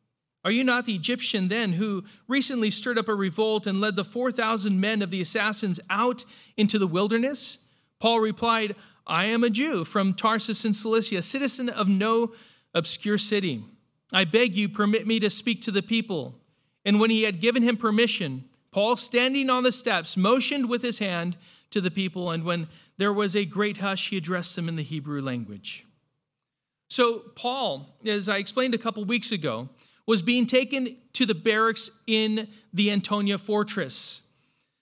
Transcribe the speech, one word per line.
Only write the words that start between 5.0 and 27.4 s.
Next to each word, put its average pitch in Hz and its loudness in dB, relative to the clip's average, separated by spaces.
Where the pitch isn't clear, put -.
of 180 -4
the 185 -4
assassins 208 -2
out 240 0
into 214 2
the 196 2
wilderness?" 220 -2
Paul 226 6
replied, 220 0
"I 170 2
am 233 2
a 240 4
Jew 226 0
from 196 0
Tarsus 220 0
in 220 2
Cilicia, 220 0
a 170 -2
citizen 262 0
of 208 0
no 226 2
obscure 202 0
city. 175 0
I 190 4
beg 214 2
you, 202 0
permit 208 0
me 226 2
to 208 2
speak - 0
to 220 -4
the 190 0
people." 202 -4
And 208 4
when 226 6
he 220 4
had 196 -2
given 233 4
him 233 2
permission, 208 0
Paul, 214 2
standing 262 2
on 254 2
the 254 4
steps, 180 -2
motioned 247 2
with 240 -2
his 240 -2
hand 175 -4
to 208 0
the 180 0
people, 180 -4
and 165 -4
when 170 -4
there 202 2
was 202 0
a 202 2
great 196 -2
hush, 196 -2
he 202 -4
addressed 175 -2
them 170 -4
in 165 -6
the 156 -4
Hebrew 143 -6
language. 117 -8
So 233 2
Paul, 233 -6